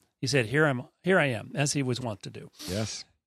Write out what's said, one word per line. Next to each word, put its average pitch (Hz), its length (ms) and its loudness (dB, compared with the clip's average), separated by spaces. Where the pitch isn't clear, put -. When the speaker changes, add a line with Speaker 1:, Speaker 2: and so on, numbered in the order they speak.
Speaker 1:
He 135 60 -2
said, 123 200 4
"Here 147 180 4
am, 127 180 2
here 185 160 4
I 151 60 4
am," 113 300 -2
as 143 180 0
he 143 100 0
was 123 160 -2
wont 117 240 -6
to - 60 -10
do. - 220 -14
Speaker 2:
Yes. 104 340 -4